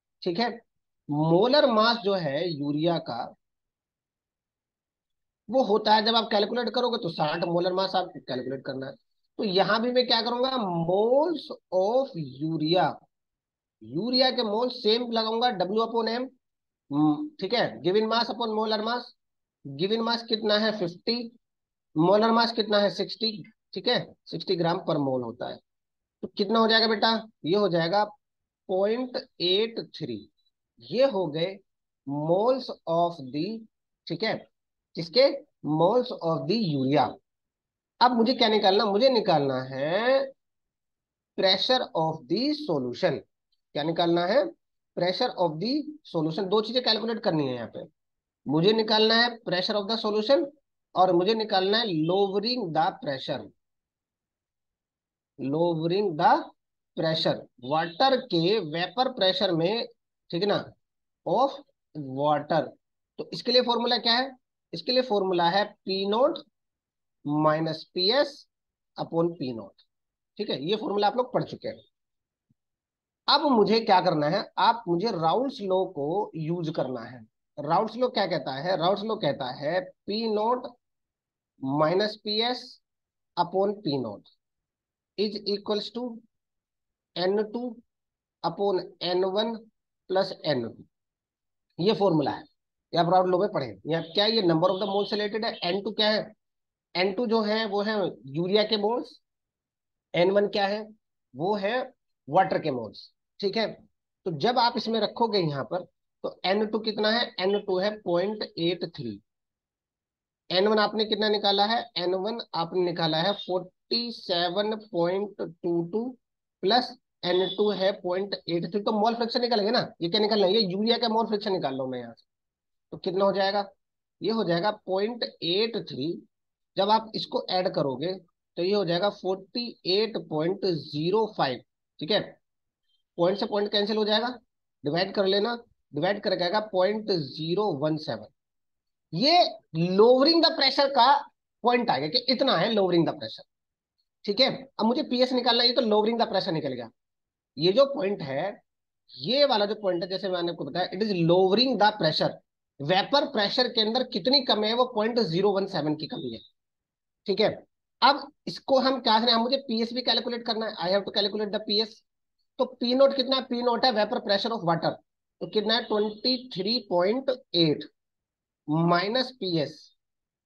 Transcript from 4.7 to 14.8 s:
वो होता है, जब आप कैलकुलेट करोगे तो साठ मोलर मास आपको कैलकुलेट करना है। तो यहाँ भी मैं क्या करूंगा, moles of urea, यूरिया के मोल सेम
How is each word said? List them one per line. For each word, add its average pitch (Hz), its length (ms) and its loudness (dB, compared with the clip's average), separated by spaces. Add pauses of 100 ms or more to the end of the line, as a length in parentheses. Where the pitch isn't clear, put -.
वो 254 160 4
होता 214 300 4
है, 220 100 4
जब 226 100 2
आप 226 160 2
कैलकुलेट 220 400 0
करोगे 240 280 -2
तो 175 100 -6
साठ 165 380 -2
मोलर 175 260 0
मास 185 220 -2
आपको 180 280 -4
कैलकुलेट 127 420 -6
करना 131 220 -8
है। - 60 -12 (460)
तो - 60 -2
यहाँ 196 380 2
भी 247 100 0
मैं 247 140 4
क्या 233 160 2
करूंगा, 247 280 -2 (320)
moles 254 640 2 (280)
of 233 360 2 (340)
urea, 160 480 2 (920)
यूरिया 240 480 0
के 240 120 -2
मोल 220 280 0
सेम 233 420 0